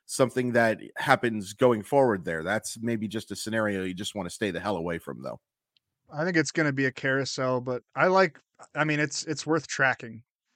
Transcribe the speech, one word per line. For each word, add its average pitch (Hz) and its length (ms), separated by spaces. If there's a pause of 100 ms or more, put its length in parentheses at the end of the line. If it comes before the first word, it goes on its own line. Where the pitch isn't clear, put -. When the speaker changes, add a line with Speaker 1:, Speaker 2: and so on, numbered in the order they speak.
Speaker 1:
something 127 460
that 113 260 (180)
happens 107 580
going 120 280
forward 120 420
there. 82 180
That's 104 380
maybe 113 280
just 107 220
a 101 60
scenario 107 480
you 92 100
just 95 200
wanna 92 160
stay 104 200
the 85 100
hell 98 160
away 85 220
from, 64 240
though. 62 180 (720)
Speaker 2:
I 151 120
think 180 120
it's 156 160
gonna 151 200
be 135 120
a 127 80
carousel, 131 680
but 123 200 (140)
I 151 120
like, 185 300 (360)
I 147 100
mean, 151 160
it's, - 240
it's 151 220
worth 156 200
tracking. 120 560 (340)